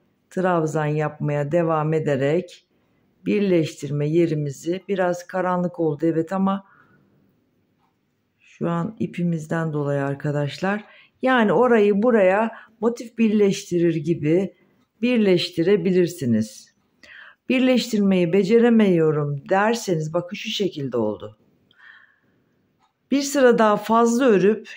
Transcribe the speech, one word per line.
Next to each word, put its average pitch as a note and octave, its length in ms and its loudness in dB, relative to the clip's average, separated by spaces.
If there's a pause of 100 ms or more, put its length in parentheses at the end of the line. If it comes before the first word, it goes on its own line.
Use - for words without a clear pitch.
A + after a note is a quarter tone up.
(300)
trabzan D#3+ 560 -2
yapmaya D3 640 -4
devam D#3+ 420 0
ederek D3 720 -2 (600)
birleştirme D#3+ 840 -2
yerimizi, D#3 800 -2
biraz F3+ 380 -4
karanlık F3+ 540 -4
oldu D#3 260 -2
evet E3 260 -2
ama G3 320 -2 (1700)
şu - 320 -8
an E3+ 280 -4
ipimizden E3 760 -4
dolayı C#3+ 320 -2
arkadaşlar. D3 800 -4 (380)
Yani B3 300 2
orayı G#3 500 4
buraya A3 480 2 (300)
motif A#3 380 -6
birleştirir G3 760 2
gibi E3 640 -2 (460)
birleştirebilirsiniz. F3+ 1700 0 (720)
Birleştirmeyi G#3+ 840 2
beceremiyorum F3+ 1160 2
derseniz F#3+ 680 -2
bakın F3 220 -6
şu - 120 -12
şekilde D3 480 -6
oldu. G#2+ 420 -6 (1700)
Bir C#4 120 0
sıra C4+ 360 4
daha G#3+ 180 4
fazla A#3 480 2
örüp, G#3+ 520 2